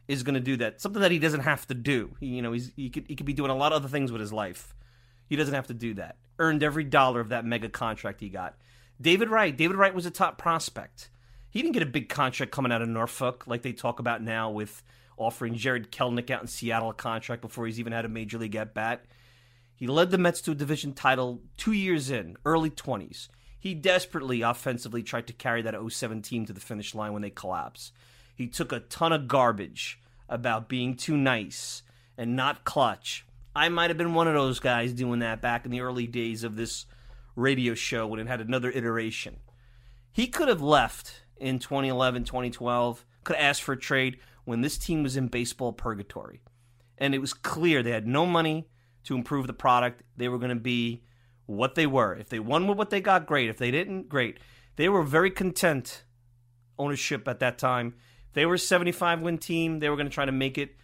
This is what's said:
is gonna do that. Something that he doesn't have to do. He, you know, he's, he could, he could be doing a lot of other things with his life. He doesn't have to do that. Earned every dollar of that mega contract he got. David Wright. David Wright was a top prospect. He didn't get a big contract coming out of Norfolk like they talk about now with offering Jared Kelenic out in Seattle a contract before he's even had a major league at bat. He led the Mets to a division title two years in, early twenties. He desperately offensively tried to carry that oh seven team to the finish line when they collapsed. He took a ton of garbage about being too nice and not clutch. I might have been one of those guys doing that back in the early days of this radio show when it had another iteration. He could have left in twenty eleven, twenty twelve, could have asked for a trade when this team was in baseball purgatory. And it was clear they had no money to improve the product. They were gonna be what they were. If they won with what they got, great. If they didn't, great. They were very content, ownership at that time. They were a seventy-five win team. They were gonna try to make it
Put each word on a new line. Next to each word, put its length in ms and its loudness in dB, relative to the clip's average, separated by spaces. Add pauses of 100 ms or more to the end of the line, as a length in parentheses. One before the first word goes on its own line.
is 160 -2
gonna 160 0
do 180 0
that. 240 -4
Something 200 -2
that 100 8
he 80 2
doesn't 220 2
have 260 0
to 60 -4
do. 460 0
He, 80 -8
you 140 -4
know, 100 -2
he's, 240 -4
he 140 -6
could, 180 -8
he 80 -8
could 100 -8
be 80 -2
doing 180 0
a 40 2
lot 160 4
of 60 4
other 120 -2
things 220 0
with 100 -6
his 120 -6
life. 420 -6 (520)
He 80 -2
doesn't 180 2
have 140 -2
to 60 -10
do 220 -6
that. 220 -10 (220)
Earned 240 4
every 200 0
dollar 360 6
of 100 -4
that 160 -2
mega 240 -2
contract 520 -6
he 80 -10
got. 280 -10 (440)
David 280 6
Wright. 260 4
David 200 2
Wright 180 6
was 120 -4
a 60 -4
top 260 0
prospect. 720 -4 (400)
He 120 -4
didn't 120 0
get 100 2
a 40 -2
big 220 -4
contract 420 -2
coming 200 0
out 100 0
of 80 -2
Norfolk 580 -2
like 140 -4
they 120 -6
talk 260 -4
about 220 -2
now 280 -2
with 340 -8 (340)
offering 380 -4
Jared 360 -2
Kelenic 380 -2
out 120 -4
in 60 -12
Seattle 420 -2
a 40 -6
contract 480 -6
before 240 -8
he's 140 -6
even 140 -6
had 120 -2
a 40 -6
major 280 -8
league 180 -6
at 180 -6
bat. 320 -4 (720)
He 120 -6
led 240 4
the 60 2
Mets 240 2
to 100 -2
a 40 0
division 380 -4
title 480 0 (160)
two 140 0
years 380 2
in, 360 -6
early 240 4
twenties. 600 -8 (300)
He 140 -6
desperately 680 2
offensively 640 -2
tried 240 -6
to 60 -14
carry 280 -2
that 140 -4
oh 140 -8
seven 320 -6
team 240 -4
to 80 -12
the 60 -14
finish 360 -10
line 180 -6
when 80 -6
they 80 -8
collapsed. 640 -8 (420)
He 120 -6
took 240 -4
a 80 -4
ton 340 0
of 140 -2
garbage 720 2 (300)
about 400 -2
being 260 -2
too 220 -2
nice 640 -2 (340)
and 180 -2
not 280 0
clutch. 640 0 (300)
I 140 4
might 220 2
have 60 0
been 180 0
one 120 6
of 60 4
those 260 2
guys 340 2
doing 260 0
that 220 -2
back 240 -2
in 60 -6
the 100 -4
early 260 -4
days 360 -4
of 120 -4
this 300 -6 (500)
radio 400 2
show 320 -2
when 120 -4
it 80 -6
had 140 -4
another 300 -2
iteration. 680 -4 (720)
He 160 0
could 200 2
have 140 4
left 600 4 (160)
in 220 -2
twenty 280 -2
eleven, 360 2
twenty 260 -4
twelve, 560 0 (180)
could 120 0
have 100 4
asked 180 4
for 100 -2
a 60 -4
trade 400 0 (260)
when 160 -2
this 160 0
team 260 0
was 120 -2
in 120 0
baseball 460 -2
purgatory. 680 -8 (560)
And 180 0
it 40 0
was 140 -4
clear 480 2
they 100 0
had 160 -2
no 180 2
money 420 0 (380)
to 100 -4
improve 320 -2
the 60 -8
product. 500 2 (140)
They 100 -2
were 100 -2
gonna 180 -2
be 480 -2 (420)
what 300 0
they 120 4
were. 280 4
If 140 -14
they 100 -4
won 280 2
with 100 2
what 120 0
they 120 0
got, 240 4
great. 240 2
If 80 -6
they 140 0
didn't, 380 -2
great. 300 0 (360)
They 140 4
were 140 6
very 260 4
content, 760 0 (760)
ownership 480 -2
at 120 -4
that 180 2
time. 380 0 (380)
They 120 4
were 100 4
a 40 0
seventy-five 600 2
win 160 0
team. 420 -2
They 100 2
were 80 2
gonna 120 -2
try 160 -2
to 60 0
make 260 0
it 260 -6